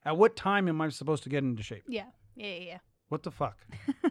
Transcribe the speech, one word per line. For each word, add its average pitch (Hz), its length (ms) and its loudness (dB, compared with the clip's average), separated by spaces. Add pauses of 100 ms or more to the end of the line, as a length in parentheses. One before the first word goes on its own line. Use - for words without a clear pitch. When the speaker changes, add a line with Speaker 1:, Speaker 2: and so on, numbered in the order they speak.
Speaker 1:
at 156 140 0
what 220 180 8
time 196 320 2
am 160 140 2
I 156 80 0
supposed 143 360 -2
to - 40 -10
get 139 160 0
into 120 180 -2
shape?" 104 240 -12
Speaker 2:
Yeah. 220 200 -6 (280)
Yeah, 214 120 -12
yeah, 185 180 -8
yeah. 175 140 -14 (300)
Speaker 1:
What 151 160 -6
the 170 60 -6
fuck? - 360 -6 (440)